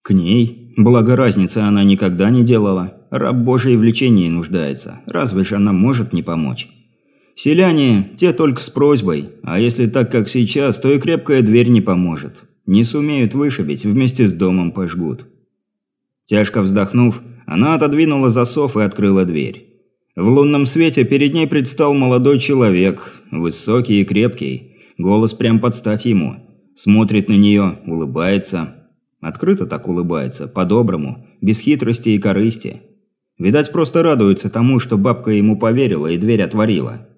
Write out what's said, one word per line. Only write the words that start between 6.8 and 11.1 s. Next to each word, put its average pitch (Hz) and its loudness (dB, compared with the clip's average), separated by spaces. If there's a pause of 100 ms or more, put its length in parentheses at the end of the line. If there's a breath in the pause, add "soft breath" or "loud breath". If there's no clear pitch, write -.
Селяне, 147 2
те 175 2
только 143 0
с - -10
просьбой. 98 0 (140)
А 85 -4
если 120 0
так, 120 0
как 110 -2
сейчас, 127 0
то 135 0
и 143 2
крепкая 143 0